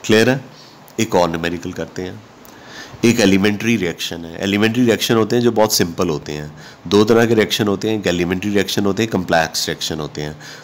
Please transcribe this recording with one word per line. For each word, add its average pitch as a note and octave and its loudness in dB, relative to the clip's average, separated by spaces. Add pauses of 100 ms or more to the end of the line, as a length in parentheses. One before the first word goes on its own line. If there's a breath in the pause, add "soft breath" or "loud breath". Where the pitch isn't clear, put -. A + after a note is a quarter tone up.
Clear A2 4
है? C3 -2 (540 loud breath)
एक - -2
और F2 4
numerical E2+ -6
करते E2+ -10
हैं। F#2 -12 (840 loud breath)
एक A#2 4
elementary G#2 2
reaction E2+ -6
है। E2 -14
Elementary G#2+ 0
reaction A2+ 2
होते A2 2
हैं A#2+ 2
जो A#2 4
बहुत G#2+ 2
simple F2+ 0
होते D2 -6
हैं। D2+ -10 (320 loud breath)
दो G2+ 4
तरह A2+ 4
के A2+ 0
reaction G#2+ 2
होते G2 -2
हैं, A2 -2
एक F#2 -4
elementary F2+ -2
reaction G2+ 0
होते G2+ 0
हैं, A2+ -4
कॉम्प्लेक्स E2+ -2
reaction D#2+ -6
होते D2 -10
हैं। D2+ -10 (240 loud breath)